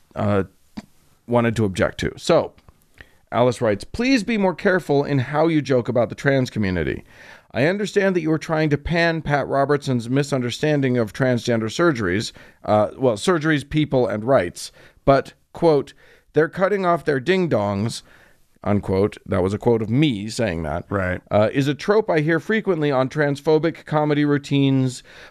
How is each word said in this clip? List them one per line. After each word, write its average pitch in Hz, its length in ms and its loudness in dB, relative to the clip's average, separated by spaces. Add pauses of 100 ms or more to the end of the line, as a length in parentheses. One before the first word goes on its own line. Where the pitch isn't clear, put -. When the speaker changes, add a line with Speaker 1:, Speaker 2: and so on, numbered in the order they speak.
(140)
Speaker 1:
uh, 101 300 0 (840)
wanted 117 300 2
to 110 80 2
object 95 340 0
to. - 180 -4
So, 147 360 0 (800)
Alice 123 280 0
writes, 107 220 0
"Please 247 400 0
be 226 160 -2
more 185 160 0
careful 156 480 0
in 143 160 -2
how 147 300 0
you 156 120 2
joke 127 280 0
about 117 200 0
the - 60 -12
trans 135 360 0
community. 90 520 -2 (480)
I 127 160 0
understand 196 480 0
that 180 60 0
you 156 100 -2
are 156 80 2
trying 156 320 -2
to 143 80 2
pan 165 440 -2
Pat 139 260 -2
Robertson's 135 600 0
misunderstanding 135 880 0
of 110 160 -2
transgender 120 520 0
surgeries, 117 680 0 (340)
uh, 107 320 2
well, 123 180 2
surgeries, 151 540 0
people, 143 380 0
and 104 180 -4
rights, 110 460 0 (340)
but, 139 280 2 (200)
quote, 151 420 0 (380)
'they're 156 160 2
cutting 190 380 -2
off 170 180 0
their 143 140 0
ding-dongs,' 120 840 0 (600)
unquote," 98 640 0
that 95 160 0
was 95 120 0
a 104 40 -6
quote 113 240 0
of 104 80 -6
me 117 380 0
saying 98 340 -4
that, 80 260 -6
Speaker 2:
Right. 92 320 -2 (100)
Speaker 1:
uh, 104 220 4
"is 135 140 0
a 147 80 -2
trope 208 360 0
I 165 100 2
hear 160 180 0
frequently 175 540 -2
on 131 160 0
transphobic 151 760 0
comedy 151 400 0
routines 139 800 2 (280)